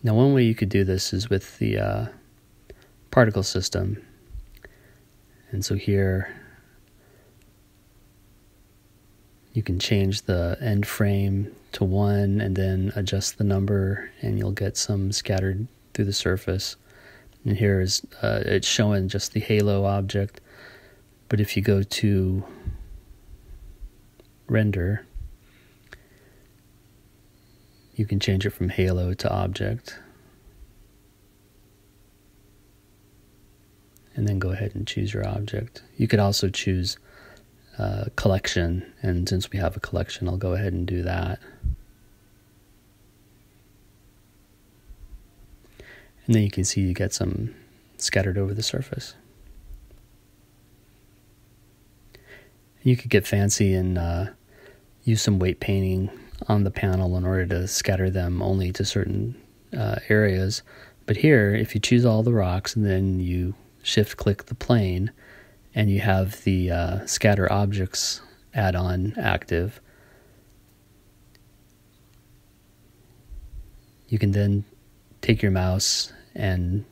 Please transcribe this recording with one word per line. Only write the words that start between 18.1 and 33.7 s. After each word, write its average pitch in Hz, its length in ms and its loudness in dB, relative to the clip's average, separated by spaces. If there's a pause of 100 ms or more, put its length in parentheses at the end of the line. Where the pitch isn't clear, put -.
uh, 107 220 0
it's 95 240 0
showing 101 400 2
just 98 240 -4
the 107 80 -2
halo 101 440 2
object. 98 560 0 (880)
But 104 120 2
if - 160 0
you 98 60 0
go 98 200 4
to 95 640 0 (2000)
render, 104 560 0 (3000)
you 110 120 -2
can 101 140 0
change 98 260 0
it 101 40 -2
from - 180 -4
halo 90 440 0
to - 180 -2
object. 98 680 -4 (4000)